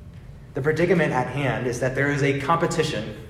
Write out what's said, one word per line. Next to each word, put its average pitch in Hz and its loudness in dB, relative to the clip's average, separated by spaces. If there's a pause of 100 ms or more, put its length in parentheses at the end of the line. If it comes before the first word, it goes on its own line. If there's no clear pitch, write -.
(540)
The 139 -4
predicament 156 4
at 127 0
hand 123 -2
is 117 -2
that 127 0
there 139 2
is 143 0
a 139 2
competition 151 0 (120)